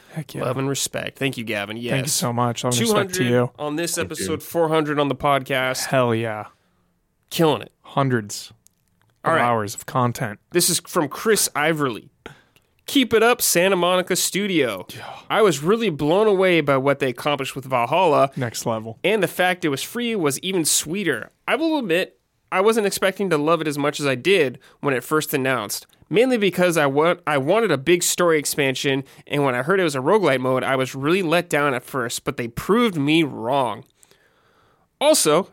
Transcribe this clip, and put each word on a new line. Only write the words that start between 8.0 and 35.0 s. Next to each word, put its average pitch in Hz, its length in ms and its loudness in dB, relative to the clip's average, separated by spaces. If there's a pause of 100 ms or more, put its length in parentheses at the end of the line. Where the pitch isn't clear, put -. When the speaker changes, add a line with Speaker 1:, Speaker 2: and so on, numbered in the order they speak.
Speaker 1:
of 151 60 0
Speaker 2:
All 165 60 4
right. 156 60 4
Speaker 1:
hours 113 320 0
of - 120 -16
content. 120 520 -2 (120)
Speaker 2:
This 170 180 2
is 170 120 -2
from 156 280 -2
Chris - 480 0
Iverly. 147 540 -2 (760)
"Keep 254 300 0
it 214 80 6
up, 240 180 4
Santa 185 360 2
Monica 180 380 0
Studio. 160 800 -2
Speaker 1:
Yeah. 113 80 -16 (280)
Speaker 2:
I 175 100 2
was 165 220 4
really 220 260 2
blown 156 380 2
away 185 340 4
by 143 160 2
what 135 220 0
they 139 100 0
accomplished 135 480 -4
with 127 80 -12
Valhalla. 135 720 2
Speaker 1:
Next 123 300 -6
level. 113 360 -4
Speaker 2:
And 202 200 2
the 165 60 0
fact 180 360 -2
it 156 60 2
was 135 120 -4
free 233 320 -4
was 147 260 -2
even 175 260 -2
sweeter. 156 640 -2 (180)
I 196 80 2
will 311 220 0
admit, 180 400 -2 (320)
I 185 100 0
wasn't 220 260 2
expecting 190 440 -2
to 151 80 2
love 160 240 2
it 151 60 -4
as 143 100 -6
much 143 200 -2
as 147 80 -2
I 135 80 0
did 139 440 2 (220)
when 139 120 0
it 123 120 -2
first 151 280 -2
announced, 127 540 -2 (240)
mainly 247 260 4
because 180 400 2
I 151 100 4
wa-, 151 280 2 (120)
I 147 120 2
wanted 190 320 2
a 139 80 2
big 175 240 2
story 170 360 2
expansion, 135 680 -2 (220)
and 143 180 0
when 127 100 2
I 123 80 -2
heard 190 180 0
it 180 40 2
was 151 100 0
a 135 60 -4
roguelite 151 400 2
mode, 131 240 0
I 131 120 0
was 131 180 -2
really 156 280 0
let 170 260 0
down 147 240 0
at 120 120 -4
first, 120 400 -6
but 139 120 -6
they 120 120 -6
proved 208 500 0
me 151 240 2
wrong. 117 600 -2 (1160)